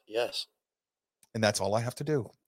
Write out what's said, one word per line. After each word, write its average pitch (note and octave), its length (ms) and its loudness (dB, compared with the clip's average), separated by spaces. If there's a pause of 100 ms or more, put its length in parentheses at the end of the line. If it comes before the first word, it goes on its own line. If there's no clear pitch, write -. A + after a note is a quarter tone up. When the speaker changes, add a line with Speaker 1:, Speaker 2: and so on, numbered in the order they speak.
Speaker 1:
Yes. A2+ 400 -2 (880)
Speaker 2:
And A2 100 2
that's G#2 160 4
all G2 140 2
I A#2 80 2
have A#2+ 140 -4
to D3 80 -8
do. D3 240 0 (200)